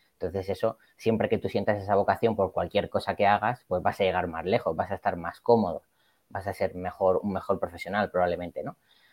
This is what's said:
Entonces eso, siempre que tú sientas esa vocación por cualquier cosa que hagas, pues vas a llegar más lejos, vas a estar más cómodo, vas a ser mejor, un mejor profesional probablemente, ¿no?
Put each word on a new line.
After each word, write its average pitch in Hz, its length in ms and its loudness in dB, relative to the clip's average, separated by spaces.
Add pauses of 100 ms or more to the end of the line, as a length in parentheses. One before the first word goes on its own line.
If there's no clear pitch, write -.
(140)
Entonces 92 360 -6
eso, 110 280 -2 (200)
siempre 110 320 2
que 107 80 2
tú - 120 -4
sientas 104 320 0
esa 98 140 2
vocación 101 420 2
por 95 160 2
cualquier 90 360 -2
cosa 95 260 -4
que 101 120 4
hagas, 104 400 2
pues 90 140 0
vas 98 180 -2
a 101 60 2
llegar 90 220 0
más 82 180 -6
lejos, 92 300 0
vas - 160 -4
a 95 40 -4
estar 95 220 -2
más 85 240 -8
cómodo, 107 420 4 (460)
vas 98 180 -6
a 95 60 -4
ser 95 220 -2
mejor, 90 480 2
un 101 100 -2
mejor 92 260 -2
profesional 92 520 -2
probablemente, 87 520 0
¿no? - 140 -10 (360)